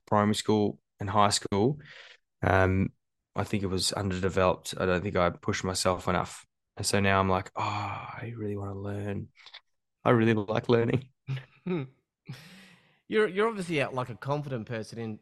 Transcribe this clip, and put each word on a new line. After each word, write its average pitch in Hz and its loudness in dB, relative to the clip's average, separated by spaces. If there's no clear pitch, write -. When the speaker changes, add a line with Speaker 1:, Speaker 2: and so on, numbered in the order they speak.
Speaker 1:
primary 104 4
school 104 2
and 101 -6
high 104 6
school. 104 0
Um, 95 4
I 104 -2
think 101 -4
it - -2
was 92 -2
underdeveloped. 92 0
I 92 2
don't 90 2
think 101 -4
I 87 4
pushed - -4
myself 92 0
enough. - -2
And 101 -6
so 101 0
now 98 4
I'm 98 2
like, 92 0
"Oh, - -4
I 104 -6
really 104 -6
wanna 98 -8
learn." 101 -6
I 120 6
really 113 6
like 110 -2
learning. 117 2
Speaker 2:
<laughs> 160 -4
You're, 214 2
you're 196 0
obviously, 175 -2
uh, 104 -2
like, 127 -4
a 113 -10
confident 139 -4
person 113 -8
in, 110 -8